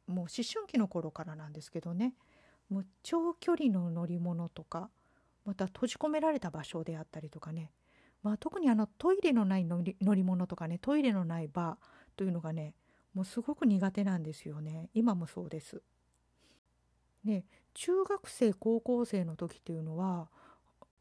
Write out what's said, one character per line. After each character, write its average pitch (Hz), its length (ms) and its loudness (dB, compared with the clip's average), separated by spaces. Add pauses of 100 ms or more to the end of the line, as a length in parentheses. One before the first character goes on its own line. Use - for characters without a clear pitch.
も 180 100 -4
う 180 40 -2
思 175 160 -4
春 381 320 -4
期 277 100 -4
の 208 100 4
頃 160 220 -6
か 160 140 -10
ら 156 120 -10
な 156 120 -14
ん 151 60 -14
で 156 80 -14
す - 100 -18
け 165 100 -6
ど 170 140 -6
ね、 247 180 0 (560)
も 196 120 -2
う 190 40 -8 (180)
長 339 300 0
距 339 220 0
離 277 160 2
の 175 180 2
乗 170 160 -2
り 170 140 -2
物 170 280 -2
と - 160 -14
か、 180 260 -8 (560)
ま 196 100 -4
た 190 100 0
閉 208 220 -2
じ - 80 -8
込 311 140 0
め 302 120 0
ら 320 100 4
れ 285 80 2
た 170 120 -4
場 156 120 -8
所 165 200 -6
で 160 140 -6
あ 156 40 -8
っ - 40 -12
た - 140 -14
り 156 100 -10
と 156 100 -16
か 160 120 -12
ね、 160 200 -8 (500)
ま 208 120 0
あ、 214 40 0
特 349 220 -6
に 302 100 6
あ 226 60 8
の、 214 100 4
ト 349 280 2
イ 392 80 6
レ 311 120 6
の 220 120 6
な 190 120 4
い 180 80 2
乗 175 160 0
り-、 185 200 -2
乗 202 120 6
り 190 100 6
物 185 220 2
と 180 100 -6
か 160 120 -6
ね、 170 100 -2
ト 277 180 2
イ 302 60 4
レ 254 100 4
の 185 140 2
な 165 160 -2
い 151 60 -4
場 160 300 -2 (380)
と 196 80 -4
い 190 40 0
う 180 40 2
の 170 100 -2
が 160 120 -4
ね、 156 220 -6 (380)
も 190 100 -2
う - 20 -4
す - 160 -4
ご 294 140 -2
く 339 100 2
苦 196 260 4
手 202 120 0
な 190 140 2
ん 160 60 -4
で 156 100 -6
す - 140 -14
よ 151 140 -8
ね。 160 320 -8
今 226 220 4
も 170 100 -2
そ 175 200 -8
う 147 40 -12
で 156 120 -8
す。 - 200 -14 (1400)
ね、 208 220 0 (280)
中 381 300 2
学 392 260 -2
生、 220 240 4
高 226 280 0
校 240 240 2
生 190 200 0
の 160 100 -4
時 170 220 -6
っ - 40 -20
て 170 120 -8
い 165 40 -4
う 160 60 -6
の 160 140 -6
は、 180 320 -2 (720)